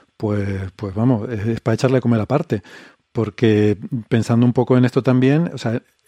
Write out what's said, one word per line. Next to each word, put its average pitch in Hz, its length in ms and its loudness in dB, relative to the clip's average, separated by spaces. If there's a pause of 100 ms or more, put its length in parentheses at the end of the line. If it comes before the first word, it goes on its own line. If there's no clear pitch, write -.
(180)
pues, 101 420 -4 (160)
pues 98 180 -10
vamos, 113 360 0
es, 107 180 -6
es 113 140 -4
para 113 140 0
echarle 131 240 0
a - 20 0
comer 117 180 0
aparte. 120 440 -2 (500)
Porque 104 640 2 (320)
pensando 117 360 2
un 123 60 4
poco 127 260 2
en 123 60 4
esto 123 180 0
también, 131 520 2
o 139 40 -12
sea, 120 240 -6 (260)